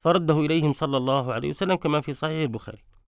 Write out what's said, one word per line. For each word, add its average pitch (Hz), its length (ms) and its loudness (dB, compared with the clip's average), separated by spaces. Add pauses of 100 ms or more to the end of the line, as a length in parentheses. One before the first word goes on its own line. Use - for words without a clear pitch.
فرده 160 360 4
إليهم 151 340 2
صلى 139 240 -2
الله 127 360 0
عليه 127 160 -4
وسلم 185 260 0
كما 151 260 0
في 143 120 -8
صحيح 156 280 -4
البخاري. 113 420 -6 (280)